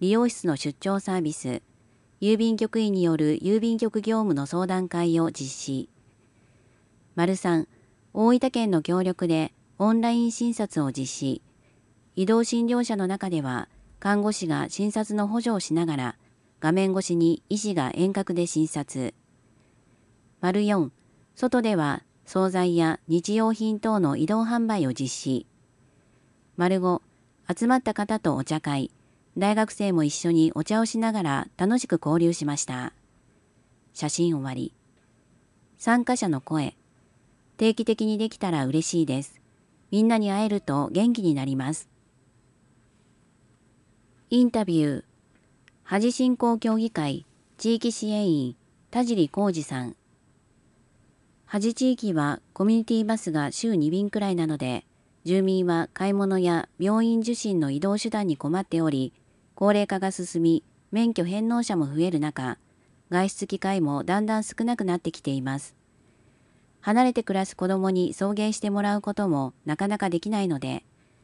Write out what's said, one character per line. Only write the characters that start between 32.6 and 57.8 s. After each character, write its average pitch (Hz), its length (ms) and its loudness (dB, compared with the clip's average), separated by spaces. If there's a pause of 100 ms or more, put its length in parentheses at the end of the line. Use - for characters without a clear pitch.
た。 127 280 -8 (1000)
写 151 160 -4
真 170 280 0
終 135 80 -4
わ 131 100 -6
り。 - 180 -8 (1040)
参 240 280 2
加 247 120 0
者 208 120 0
の 151 120 0
声。 151 360 -4 (800)
定 220 180 4
期 226 100 -2
的 220 220 0
に 214 100 0
で 220 140 -2
き - 80 -18
た 190 120 -2
ら 147 160 0
嬉 156 220 0
し 170 140 2
い 147 40 0
で 135 160 -2
す。 - 180 -16 (500)
み 208 120 2
ん 226 60 6
な 226 100 2
に 208 120 0
会 208 160 0
え - 20 0
る 202 120 -2
と 143 320 -2
元 226 200 4
気 233 100 -4
に 160 120 2
な 135 100 -2
り 135 120 -4
ま 135 180 -2
す。 - 140 -12 (2500)
イ 247 120 4
ン 240 80 4
タ 220 140 0
ビ 165 180 2
ュ 147 180 0
ー。 - 40 -14 (840)
恥 220 260 0
振 254 260 2
興 233 200 2
協 220 200 0
議 220 120 -2
会、 147 360 -4 (320)
地 226 160 0
域 233 180 -2
支 214 160 -6
援 208 240 0
員、 127 240 -2 (340)
田 247 140 0
尻 202 240 2
浩 202 220 0
二 160 120 -2
さ 127 220 -6
ん。 117 100 -10 (1500)
恥 208 300 0
地 254 180 2
域 208 220 -2
は 147 260 0 (140)
コ 190 100 0
ミ 220 100 6
ュ 226 40 4
ニ 220 80 0
テ 233 80 0
ィ 220 100 2
バ 220 140 0
ス 165 140 -6
が 147 200 0
週 226 220 -2
二 156 160 2
便 202 180 0
く 214 100 -4
ら 202 120 0
い 180 40 0
な 165 120 0
の 151 100 -2
で、 127 300 -4 (380)
住 190 180 2
民 185 240 2
は 165 260 0
買 196 180 -2
い - 40 2
物 190 240 2
や 175 300 2 (100)
病 214 280 2
院 226 140 2
受 233 140 -2
診 196 260 -2
の 139 100 0
移 143 100 -2